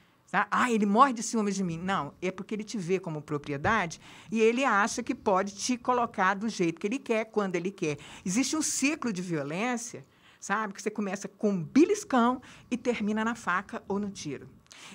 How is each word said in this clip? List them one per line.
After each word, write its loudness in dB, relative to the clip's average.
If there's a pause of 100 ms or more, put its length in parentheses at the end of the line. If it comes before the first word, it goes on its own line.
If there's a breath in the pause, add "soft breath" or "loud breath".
(300 soft breath)
tá? 2
"Ah, 2
ele 4
morre 6
de -6
ciúmes 0
de -2
mim." -2
Não, -2
é -2
porque -8
ele -6
te -8
vê 0
como -6
propriedade -2 (320 loud breath)
e 0
ele 6
acha 2
que -4
pode 2
te -2
colocar 2
do -2
jeito -2
que -4
ele -2
quer, -2
quando -2
ele -2
quer. -4 (280 loud breath)
Existe 0
um 0
ciclo 0
de -4
violência, -4 (340 soft breath)
sabe? -4
Que -14
você -2
começa -6
com -2
um 0
beliscão 4 (280 loud breath)
e 0
termina 0
na -2
faca -4
ou -2
no -4
tiro. -10 (440 loud breath)